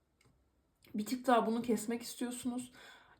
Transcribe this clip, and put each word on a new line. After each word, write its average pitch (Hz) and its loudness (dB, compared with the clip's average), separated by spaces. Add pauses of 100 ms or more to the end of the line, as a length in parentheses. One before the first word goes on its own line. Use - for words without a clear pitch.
(960)
bir 214 -2
tık - -2
daha 226 6
bunu 226 2
kesmek 233 0
istiyorsunuz. 247 -6 (480)